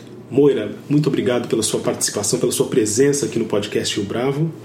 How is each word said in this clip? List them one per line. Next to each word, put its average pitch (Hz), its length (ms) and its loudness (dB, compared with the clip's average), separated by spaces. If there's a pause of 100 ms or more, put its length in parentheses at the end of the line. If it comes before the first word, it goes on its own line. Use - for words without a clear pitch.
(300)
Moira, 120 460 2 (120)
muito 147 200 2
obrigado 120 400 0
pela 110 160 0
sua 120 160 -2
participação, - 580 -2
pela 120 140 0
sua - 140 0
presença 127 600 2
aqui 107 100 -4
no 113 100 0
podcast 104 500 -2
Rio 101 100 -2
Bravo. 135 420 -2 (160)